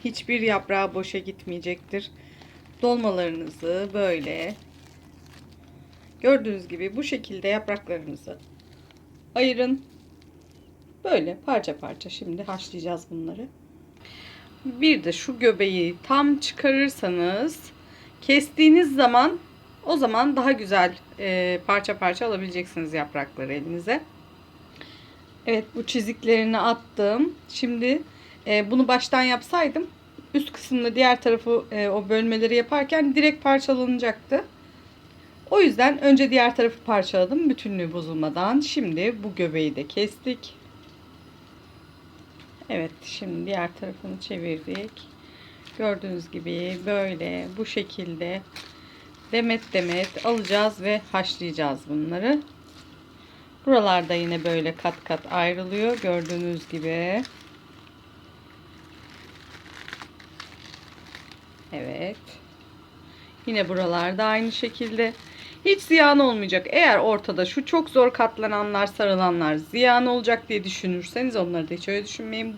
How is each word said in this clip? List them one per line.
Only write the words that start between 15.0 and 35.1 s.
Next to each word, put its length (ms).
de 80
şu 280
göbeği 640
tam 360
çıkarırsanız 1200
kestiğiniz 720
zaman 440
o 120
zaman 380
daha 160
güzel, 440
e, 480
parça 300
parça 300
alabileceksiniz 640
yaprakları 600
elinize. 480
Evet, 180
bu 100
çiziklerini 720
attım. 760
Şimdi, 520
e, 240
bunu 160
baştan 340
yapsaydım 640
üst 180
kısmını 440
diğer 260
tarafı, 500
e, 180
o 200
bölmeleri 460
yaparken 600
direkt 280
parçalanacaktı. 1040